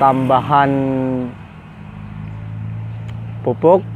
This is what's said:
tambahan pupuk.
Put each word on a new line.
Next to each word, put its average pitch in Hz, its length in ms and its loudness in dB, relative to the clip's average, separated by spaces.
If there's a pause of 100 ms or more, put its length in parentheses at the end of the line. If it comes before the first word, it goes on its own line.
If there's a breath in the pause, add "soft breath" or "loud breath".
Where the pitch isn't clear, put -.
tambahan 135 680 4 (2750)
pupuk. 160 400 4 (100)